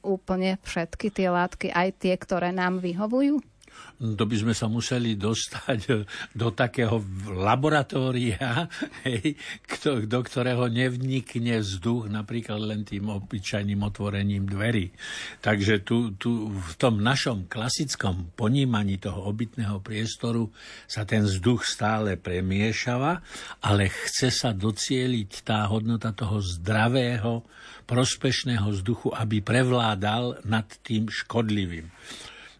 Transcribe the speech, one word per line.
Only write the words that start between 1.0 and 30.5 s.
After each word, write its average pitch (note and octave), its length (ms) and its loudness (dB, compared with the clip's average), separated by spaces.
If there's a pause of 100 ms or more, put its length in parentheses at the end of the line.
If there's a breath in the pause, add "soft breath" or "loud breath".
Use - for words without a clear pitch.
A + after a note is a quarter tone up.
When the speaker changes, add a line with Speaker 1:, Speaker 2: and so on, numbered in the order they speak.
Speaker 1:
tie F#3+ 240 0
látky, F3+ 400 0
aj F#3 320 0
tie, F3+ 160 2
ktoré F3+ 320 -2
nám F3+ 320 0
vyhovujú? A#3 560 2 (640 loud breath)
Speaker 2:
To A2 240 0
by A2 80 0
sme A2 240 2
sa A#2 80 -2
museli A#2 480 0
dostať G#2+ 640 -2 (540 loud breath)
do A#2 160 0
takého A2+ 560 0 (240)
laboratória, B2+ 1400 2 (120)
<laughs> - 280 -8
hej, C3 320 0 (240 loud breath)
kto-, A#2 480 -2
do B2 160 2
ktorého B2 480 0
nevnikne B2 880 0
vzduch G#2 480 -2
napríklad G#2+ 560 -4
len G#2+ 160 -4
tým G#2 320 -4
obyčajným G2+ 720 -2
otvorením G2+ 640 0
dverí. G2+ 400 0 (480 loud breath)
Takže G2+ 480 4
tu, A#2 320 0
tu A#2 320 0
v F#2 320 -6
tom A#2 160 4
našom A2+ 480 2
klasickom F#2+ 880 -2
ponímaní A2 640 2
toho G2 320 -4
obytného G#2+ 560 -2
priestoru A2+ 640 -2 (400 loud breath)
sa G#2+ 160 -4
ten G#2+ 160 4
vzduch G#2 400 4
stále G#2+ 560 0
premiešava, A2 1040 0 (400 loud breath)
ale G2+ 240 4
chce - 480 0
sa - 160 0
docieliť A2 960 0
tá G#2+ 240 2
hodnota A2 400 0
toho G#2 320 -2
zdravého, A2+ 1040 2 (400 loud breath)
prospešného B2 880 2
vzduchu, G2+ 420 -2
aby G#2+ 320 0
prevládal A#2+ 1040 2
nad G#2+ 180 2 (160)